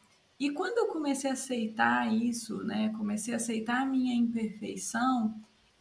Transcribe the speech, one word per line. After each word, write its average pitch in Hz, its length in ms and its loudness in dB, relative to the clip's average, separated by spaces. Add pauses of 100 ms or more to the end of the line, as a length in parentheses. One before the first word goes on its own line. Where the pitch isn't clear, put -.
(400)
E 285 120 0
quando 427 280 -2
eu 403 80 4
comecei 285 420 0
a 262 40 0
aceitar 233 800 2
isso, 226 500 0
né, - 340 0
comecei 214 360 -2
a 226 40 0
aceitar 226 440 0
a 269 40 0
minha 254 300 2
imperfeição, 226 1160 0 (480)